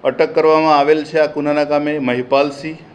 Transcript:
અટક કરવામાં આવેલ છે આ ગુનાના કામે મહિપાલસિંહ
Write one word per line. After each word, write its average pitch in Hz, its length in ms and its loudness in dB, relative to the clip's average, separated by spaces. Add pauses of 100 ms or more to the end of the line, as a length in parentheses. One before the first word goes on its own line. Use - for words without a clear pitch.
અટક 156 320 0
કરવામાં 156 420 4
આવેલ 151 260 2
છે 156 160 -4
આ 151 60 2
ગુનાના 147 380 -2
કામે 147 360 -2
મહિપાલસિંહ 139 760 -2 (180)